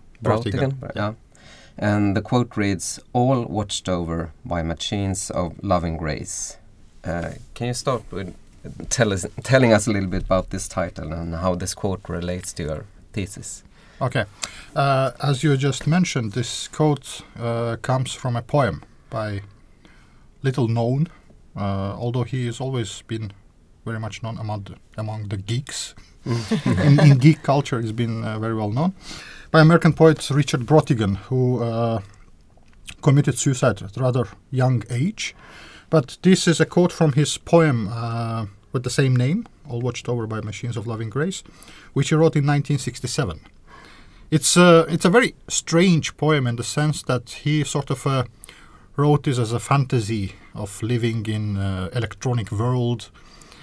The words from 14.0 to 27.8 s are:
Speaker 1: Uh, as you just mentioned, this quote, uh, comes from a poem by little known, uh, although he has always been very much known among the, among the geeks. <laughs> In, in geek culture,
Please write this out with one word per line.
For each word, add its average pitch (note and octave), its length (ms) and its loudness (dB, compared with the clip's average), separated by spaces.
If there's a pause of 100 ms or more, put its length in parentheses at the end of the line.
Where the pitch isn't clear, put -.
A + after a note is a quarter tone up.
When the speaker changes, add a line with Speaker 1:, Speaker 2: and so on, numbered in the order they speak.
Speaker 1:
Uh, C3+ 340 2 (140)
as C#3 200 0
you D3 140 4
just C3+ 300 -2
mentioned, C#3+ 460 2
this - 340 -6
quote, - 540 -2 (180)
uh, A#2 420 -4
comes C3 320 -2
from B2 220 -4
a A#2+ 80 -4
poem A2+ 400 0 (260)
by G#2+ 320 -6 (1040)
little C3 240 0
known, A#2+ 400 0 (480)
uh, G2 440 -4
although A#2+ 240 -2
he B2+ 220 -4
has A#2+ 160 -6
always B2+ 460 -6
been A2 240 -8 (540)
very A2+ 140 -6
much A2 220 -10
known A2+ 160 -8
among G#2+ 280 -6
the, F2 100 -16 (220)
among G#2+ 320 -6
the G#2 80 -6
geeks. - 580 -6 (300)
<laughs> A#2+ 400 -2
In, D3 340 6
in C#3+ 180 10
geek D3 240 6
culture, C#3 400 0